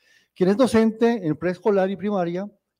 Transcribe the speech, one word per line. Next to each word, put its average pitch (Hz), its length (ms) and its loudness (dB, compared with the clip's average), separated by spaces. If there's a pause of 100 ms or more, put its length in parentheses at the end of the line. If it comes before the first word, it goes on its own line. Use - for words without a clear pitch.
(360)
quien 185 140 2
es 202 60 2
docente 226 680 2
en 151 80 0
preescolar 185 560 -2
y 196 60 -6
primaria 185 520 -4 (320)